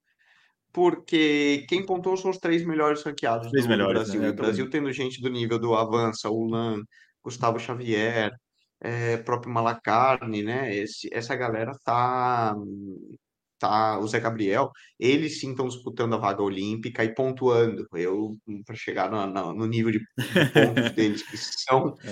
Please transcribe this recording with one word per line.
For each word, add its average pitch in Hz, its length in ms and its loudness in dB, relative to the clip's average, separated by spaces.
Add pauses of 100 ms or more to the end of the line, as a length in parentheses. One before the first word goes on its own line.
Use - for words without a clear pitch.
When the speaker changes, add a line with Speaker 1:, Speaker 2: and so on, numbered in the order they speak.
(720)
Speaker 1:
porque 151 960 2
quem 190 180 0
pontuou 185 320 -2
são 190 140 -2
os 180 60 -6
três 170 280 0
melhores 151 380 2
ranqueados 117 440 -2
Speaker 2:
Os 120 40 -8
três 131 140 4
Speaker 1:
do, 117 40 2
do - 80 4
Speaker 2:
melhores, 101 260 2
Speaker 1:
Brasil. 101 180 -2
Speaker 2:
né? 107 60 0
Speaker 1:
E - 20 2
Speaker 2:
Eu 101 40 -2
Speaker 1:
o - 20 -8
Brasil 107 300 0
Speaker 2:
também. 147 160 -2
Speaker 1:
tendo 139 120 -4
gente 127 280 -6
do 127 80 -4
nível 117 300 -2
do 117 160 2
Avança, 110 540 0
o 113 160 -2
Lan, 113 380 -2 (400)
Gustavo 117 360 -2
Xavier, 113 720 0 (500)
é, 117 360 -2
próprio 120 360 -4
Malacarne, 117 880 2
né? 120 320 -2
Esse, - 380 -6
essa 117 220 -4
galera 117 360 -2 (140)
tá, 123 680 2 (1040)
tá, 107 420 2
o 107 80 -2
Zé 113 120 0
Gabriel, 113 520 0 (280)
eles 147 400 2
sim 135 160 -6
tão 127 140 -2
disputando 120 460 -2
a - 20 -2
vaga 101 240 -2
olímpica 107 640 -2
e 110 80 -2
pontuando. 120 800 2
Eu, 98 420 -2 (300)
pra 110 100 -14
chegar 95 340 -4
no, 104 180 -2
no, 92 260 -6
no 107 140 -4
nível 113 240 0
de, 107 80 0
de 131 520 0
pontos 120 400 4
Speaker 2:
<laughs> - 0 -
Speaker 1:
deles, 107 320 2
que - 140 -12
são, - 580 0 (160)